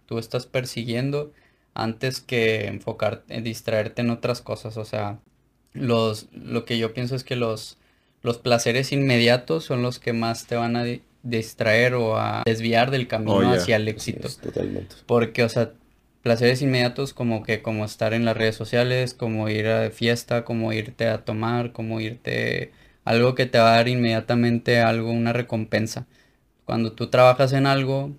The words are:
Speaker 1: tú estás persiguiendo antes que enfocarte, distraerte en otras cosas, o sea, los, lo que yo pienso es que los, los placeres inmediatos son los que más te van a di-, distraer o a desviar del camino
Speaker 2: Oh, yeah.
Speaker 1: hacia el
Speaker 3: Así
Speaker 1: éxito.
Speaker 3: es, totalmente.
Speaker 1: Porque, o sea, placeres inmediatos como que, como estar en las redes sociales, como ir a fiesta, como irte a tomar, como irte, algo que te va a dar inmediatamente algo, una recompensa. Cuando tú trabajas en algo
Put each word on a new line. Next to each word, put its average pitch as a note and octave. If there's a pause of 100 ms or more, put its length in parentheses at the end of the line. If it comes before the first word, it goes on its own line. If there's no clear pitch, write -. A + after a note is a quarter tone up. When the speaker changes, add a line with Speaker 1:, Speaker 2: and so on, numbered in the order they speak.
Speaker 1:
tú A#2
estás B2
persiguiendo B2+ (420)
antes A2+
que A2
enfocarte, G#2+
distraerte A2+
en A#2+
otras A#2+
cosas, G#2+
o A2
sea, G#2+ (500)
los, A2+
lo A#2
que A#2
yo A2+
pienso B2
es B2
que B2+
los, A2+ (460)
los A#2+
placeres A#2+
inmediatos C3
son B2
los B2
que B2
más A#2
te A#2+
van A#2
a A#2+
di-, A#2+ (220)
distraer A#2
o A2+
a A2
desviar A2+
del B2+
camino G#2+
Speaker 2:
Oh, G2
yeah. F#2+
Speaker 1:
hacia A2
el G#2+
Speaker 3:
Así A2
Speaker 1:
éxito. -
Speaker 3:
es, -
totalmente. F#2+ (100)
Speaker 1:
Porque, A#2
o A2
sea, A#2 (520)
placeres B2
inmediatos C3
como A2+
que, G#2+
como G#2+
estar A2
en A#2
las A2+
redes A2
sociales, B2
como A2
ir G#2+
a A2
fiesta, A#2
como A2+
irte A2+
a A2
tomar, A#2
como A2+
irte, A#2 (320)
algo A#2+
que C3
te B2
va A2+
a A2+
dar A#2
inmediatamente A#2+
algo, A2+
una A#2
recompensa. A2+ (600)
Cuando A2+
tú A#2
trabajas B2+
en C#3
algo C3+